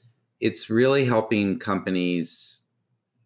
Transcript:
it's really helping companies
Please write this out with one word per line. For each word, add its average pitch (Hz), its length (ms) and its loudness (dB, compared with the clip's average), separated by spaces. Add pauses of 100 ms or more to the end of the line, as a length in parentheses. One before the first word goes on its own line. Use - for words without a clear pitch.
(420)
it's - 280 -4
really 131 360 4
helping 107 540 2
companies 90 1040 -4 (640)